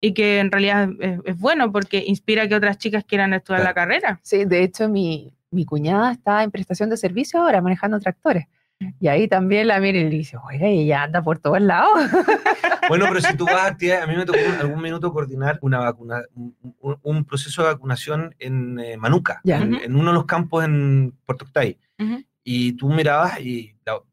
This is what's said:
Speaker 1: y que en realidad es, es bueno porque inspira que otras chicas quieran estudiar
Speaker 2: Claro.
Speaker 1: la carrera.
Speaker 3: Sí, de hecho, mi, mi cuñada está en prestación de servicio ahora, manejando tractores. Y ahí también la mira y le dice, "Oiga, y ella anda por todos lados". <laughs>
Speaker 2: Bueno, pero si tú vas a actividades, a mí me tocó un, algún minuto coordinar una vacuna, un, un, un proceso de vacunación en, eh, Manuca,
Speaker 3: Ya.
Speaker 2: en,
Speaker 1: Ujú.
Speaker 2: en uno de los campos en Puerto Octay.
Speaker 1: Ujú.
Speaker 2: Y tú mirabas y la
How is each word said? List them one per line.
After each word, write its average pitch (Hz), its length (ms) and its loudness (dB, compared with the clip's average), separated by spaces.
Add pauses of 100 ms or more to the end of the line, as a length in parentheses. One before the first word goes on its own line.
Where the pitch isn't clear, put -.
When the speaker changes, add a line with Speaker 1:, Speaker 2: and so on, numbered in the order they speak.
Speaker 1:
y 214 120 0
que 208 260 2
en 196 120 0
realidad 196 380 2 (100)
es, 180 260 -4
es 180 140 -4
bueno 254 320 0
porque 196 340 -2
inspira 214 420 0
que 202 60 0
otras 208 240 2
chicas 208 280 -4
quieran 196 280 0
estudiar 190 280 -2
Speaker 2:
Claro. 185 100 2
Speaker 1:
la - 20 -4
carrera. 202 480 0
Speaker 3:
Sí, 202 240 0
de 180 180 4
hecho, 185 240 0
mi, 170 460 -2 (160)
mi 175 160 -2
cuñada 180 460 0
está 214 320 0
en 214 80 -4
prestación 202 400 -4
de 226 60 -2
servicio 220 440 -2
ahora, 285 200 4
manejando 185 380 0
tractores. 190 460 -2 (540)
Y 175 80 0
ahí 160 200 2
también 196 400 2
la 202 120 2
mira 190 200 2
y 165 40 2
le 156 60 0
dice, 151 280 -6
"Oiga, 139 300 -4
y 196 140 2
ella 147 220 2
anda 156 200 -2
por 160 160 0
todos 156 220 2
lados". 202 340 4
<laughs> 349 920 2
Speaker 2:
Bueno, 185 180 4
pero 180 140 2
si 175 140 2
tú 175 100 -2
vas 180 180 2
a - 40 2
actividades, 180 360 0
a 160 40 -6
mí 160 80 -2
me 180 100 0
tocó 180 120 2 (100)
un, 190 140 0
algún 147 200 -2
minuto 165 300 -4
coordinar 143 500 -2
una 135 180 0
vacuna, 120 420 -4 (140)
un, 120 200 -14 (260)
un, 143 200 -8
un 151 240 -2
proceso 143 380 -6
de 160 60 2
vacunación 151 680 -6
en, 127 420 -6
eh, 117 180 -10
Manuca, 139 460 0
Speaker 3:
Ya. 170 140 2
Speaker 2:
en, 208 180 0
Speaker 1:
Ujú. - 100 -8
Speaker 2:
en 127 100 -2
uno 165 160 4
de - 40 4
los 165 100 2
campos 165 400 0
en 139 480 2 (120)
Puerto - 200 -6
Octay. 120 340 -2 (200)
Speaker 1:
Ujú. 226 240 -4 (200)
Speaker 2:
Y 123 300 0
tú 131 160 -2
mirabas 156 500 2
y 120 340 -10 (120)
la 110 120 -6 (140)